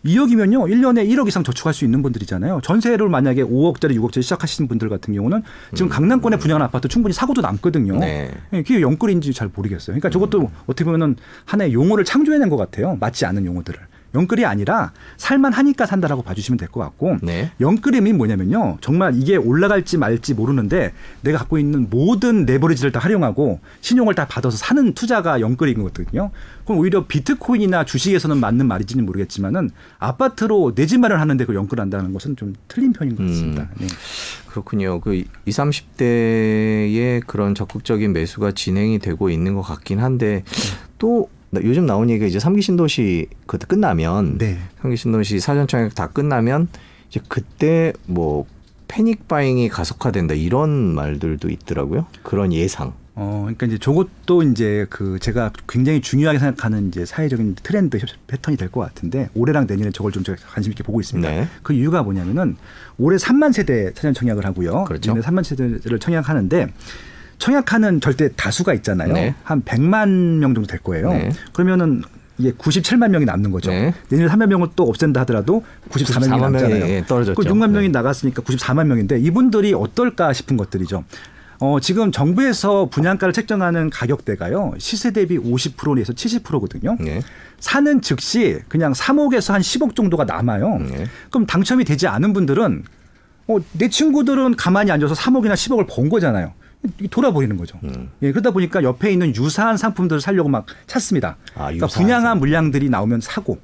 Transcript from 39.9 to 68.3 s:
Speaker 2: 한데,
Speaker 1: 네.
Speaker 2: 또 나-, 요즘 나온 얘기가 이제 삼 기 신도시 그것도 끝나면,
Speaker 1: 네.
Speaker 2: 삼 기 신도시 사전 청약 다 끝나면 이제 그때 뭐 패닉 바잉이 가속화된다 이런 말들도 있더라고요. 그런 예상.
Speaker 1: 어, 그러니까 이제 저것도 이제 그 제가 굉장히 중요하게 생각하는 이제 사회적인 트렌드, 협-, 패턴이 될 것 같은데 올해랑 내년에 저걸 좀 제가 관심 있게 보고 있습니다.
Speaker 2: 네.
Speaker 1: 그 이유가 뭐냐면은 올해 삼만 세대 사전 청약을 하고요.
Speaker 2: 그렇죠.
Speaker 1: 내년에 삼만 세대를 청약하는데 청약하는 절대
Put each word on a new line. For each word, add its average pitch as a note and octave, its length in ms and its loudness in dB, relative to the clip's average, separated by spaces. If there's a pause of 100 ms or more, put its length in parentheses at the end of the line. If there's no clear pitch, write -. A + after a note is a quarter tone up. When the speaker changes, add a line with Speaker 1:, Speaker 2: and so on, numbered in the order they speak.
Speaker 2:
한데, A#2 440 0
Speaker 1:
네. - 340 -6 (200)
Speaker 2:
또 A#3 320 0 (220)
나-, F#2+ 100 0
요즘 C#3 240 2
나온 A2 240 2
얘기가 A2 160 2
이제 F#2+ 140 0
삼 E3 140 2
기 G#3 80 2
신도시 C3 640 0 (180)
그것도 - 220 -6
끝나면, E3 720 0
Speaker 1:
네. G2 200 -2 (220)
Speaker 2:
삼 C3 100 -4
기 A#2+ 60 -2
신도시 G#2+ 420 0
사전 C#3+ 280 0
청약 A#2 280 -2
다 E2+ 140 -4
끝나면 C#3+ 600 0 (400)
이제 - 200 -6
그때 - 640 0 (140)
뭐 D#2 400 -2 (420)
패닉 A3 400 -2
바잉이 B2+ 400 2
가속화된다 F2+ 680 -2
이런 A2+ 600 0
말들도 D2+ 560 -4
있더라고요. D#2 560 -4 (160)
그런 F#2+ 300 0
예상. D#2+ 420 -2 (200)
Speaker 1:
어, G2+ 280 -6
그러니까 A2+ 240 -6
이제 A2+ 100 -2
저것도 E3+ 640 0
이제 G#2 460 2
그 F#2+ 300 -6
제가 A2+ 320 -2 (180)
굉장히 C3+ 320 2
중요하게 D3 380 2
생각하는 A2 500 -2
이제 F2 160 -6
사회적인 A2+ 580 -2
트렌드, E3+ 360 0
협-, F#2+ 100 -6 (180)
패턴이 C3+ 300 -4
될 F#2 140 -6
것 B2 100 -4
같은데 G#2 540 -6
올해랑 C3+ 340 2
내년에 G2+ 220 -2
저걸 G2 220 -4
좀 G2 120 -4
제가 F#2 140 -6 (120)
관심 G#2+ 220 -4
있게 - 100 -10
보고 G#2+ 180 -2
있습니다. - 300 -2
Speaker 2:
네. F#2+ 160 -2 (160)
Speaker 1:
그 D3+ 120 -2
이유가 D3+ 280 2
뭐냐면은 G2 540 -2 (400)
올해 E3+ 220 2
삼만 C#4 340 4
세대 A#2 420 0
사전 D3 200 -2
청약을 G#2+ 320 -2
하고요. F#2 380 -2
Speaker 2:
그렇죠. E2+ 260 -4
Speaker 1:
내년에 A2+ 120 0
삼만 E3+ 220 0
세대를 A#2+ 560 -4
청약하는데 D3 720 0 (640)
청약하는 A3 640 2
절대 C#3+ 340 0